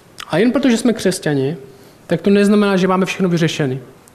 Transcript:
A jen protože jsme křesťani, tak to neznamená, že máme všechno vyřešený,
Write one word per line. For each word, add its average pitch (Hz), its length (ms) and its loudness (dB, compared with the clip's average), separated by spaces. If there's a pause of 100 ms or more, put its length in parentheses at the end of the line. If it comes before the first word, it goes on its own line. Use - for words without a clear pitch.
(280)
A 156 100 -2
jen 233 140 2
protože 247 260 2
jsme 226 160 0
křesťani, 156 640 -2 (500)
tak 175 140 -2
to - 80 0
neznamená, 202 480 4
že 185 100 0
máme 185 180 2
všechno 185 240 -2
vyřešený, 156 500 -2 (360)